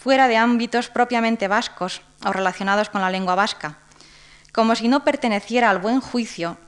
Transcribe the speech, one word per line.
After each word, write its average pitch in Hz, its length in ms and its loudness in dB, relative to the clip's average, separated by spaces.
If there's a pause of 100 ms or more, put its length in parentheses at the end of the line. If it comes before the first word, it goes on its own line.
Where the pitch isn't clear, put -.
fuera 262 260 4
de 233 80 2
ámbitos 233 540 0
propiamente 233 580 0
vascos 196 540 -4 (240)
o 196 80 0
relacionados 196 560 0
con 202 120 -4
la 185 100 0
lengua 185 240 -2
vasca, 185 420 -2 (720)
como 226 220 2
si 226 140 -2
no 277 160 2
perteneciera 240 680 0
al 190 80 2
buen 226 240 0
juicio 214 560 -6 (100)